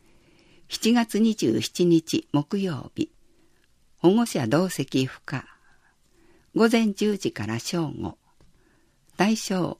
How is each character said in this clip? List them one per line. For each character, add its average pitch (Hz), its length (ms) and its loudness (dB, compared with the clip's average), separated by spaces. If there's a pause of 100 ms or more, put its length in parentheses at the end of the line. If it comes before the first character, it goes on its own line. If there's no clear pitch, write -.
(680)
七 - 220 0
月 233 280 0
二 220 160 4
十 113 260 0
七 - 240 -2
日 165 480 2
木 147 260 -2
曜 175 360 -6
日。 - 160 -6 (880)
保 165 100 4
護 233 160 4
者 147 220 -2
同 165 220 2
席 139 360 -2
不 - 160 -12
可。 - 240 -10 (1120)
午 220 120 4
前 226 260 2
十 208 220 0
時 143 160 -4
か 104 140 -8
ら 110 140 -4
正 165 320 -4
午。 - 260 -8 (960)
対 214 200 2
象、 185 440 -4